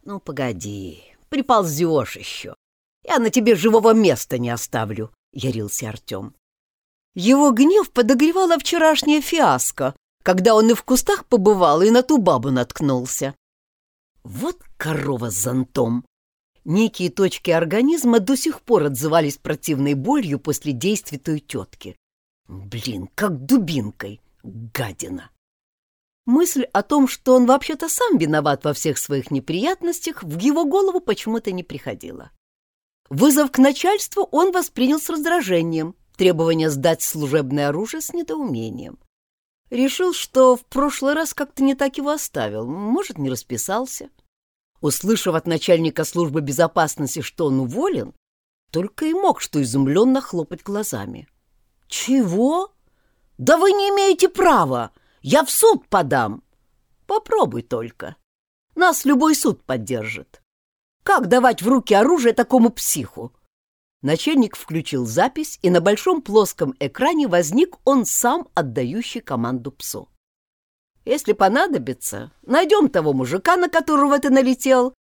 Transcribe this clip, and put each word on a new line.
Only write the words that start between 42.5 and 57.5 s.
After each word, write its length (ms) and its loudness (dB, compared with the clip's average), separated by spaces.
может, 520 -4
не 120 -4
расписался. 800 -8
Услышав 540 -2
от 120 -2
начальника 580 0
службы 360 -2
безопасности, 840 -2
что 240 -6
он 140 0
уволен, 540 -4
только 360 -6
и 80 -2
мог 260 0
что 220 -4
изумленно 580 2
хлопать 420 -8
глазами. 640 -10
"Чего? 840 0
Да 200 4
вы 140 4
не 180 0
имеете 380 2
права! 640 2
Я 220 2
в 60 -8
суд 380 4
подам!" 540 0
"Попробуй 560 -2